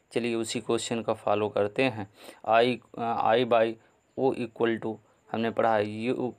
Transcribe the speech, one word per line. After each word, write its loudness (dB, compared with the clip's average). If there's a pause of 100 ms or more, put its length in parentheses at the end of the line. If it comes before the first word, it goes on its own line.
(120)
चलिए -2
उसी -4
क्वेश्चन -2
का 0
फॉलो 0
करते 0
हैं। -4 (340)
आई, 4 (180)
आई 2
by 2 (460)
O 2
equal -2
to -8 (340)
हमने -2
पढ़ा 2
है, 2
यू, -4